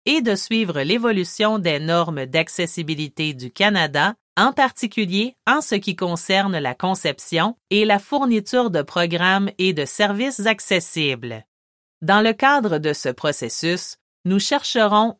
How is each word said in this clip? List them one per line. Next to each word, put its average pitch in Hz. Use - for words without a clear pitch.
et 302
de 226
suivre 190
l'évolution 214
des 160
normes 160
d'accessibilité 156
du 127
Canada, 185
en 226
particulier 226
en 269
ce 220
qui 196
concerne 185
la 127
conception 180
et 208
la 202
fourniture 247
de 160
programmes 180
et 185
de 151
services 208
accessibles. 139
Dans 196
le 226
cadre 226
de 151
ce 143
processus, 151
nous 190
chercherons 220